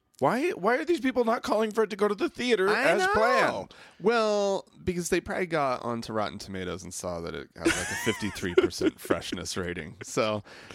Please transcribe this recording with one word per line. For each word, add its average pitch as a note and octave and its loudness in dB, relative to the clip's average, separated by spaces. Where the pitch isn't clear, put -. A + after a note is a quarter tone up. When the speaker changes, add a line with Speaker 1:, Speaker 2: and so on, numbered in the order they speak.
Speaker 1:
Why, A3+ 2
why G#3+ 0
are D#4 -2
these E4 0
people B3+ 2
not A3+ 0
calling A3 0
for A3 2
it G3+ 0
to G3+ -6
go G3+ 2
to G3+ 0
the B3 -2
theater A3 2
Speaker 2:
I A3 4
Speaker 1:
as C#4 6
Speaker 2:
know. F#4+ 4
Speaker 1:
planned? F3 2
Speaker 2:
Well, G#3 2
because F3 -2
they F3+ 4
probably F#3+ -4
got C#3+ 0
onto A#2 -4
Rotten G2+ -2
Tomatoes F#2 -6
and F2 -12
saw F2 -6
that E2 -8
it D2+ -10
has, - -4
like, - 2
a - -4
fifty-three G2 -2
percent - 0
Speaker 1:
<laughs> - -14
Speaker 2:
freshness F2 -4
rating. F2 -6
So G#2+ -2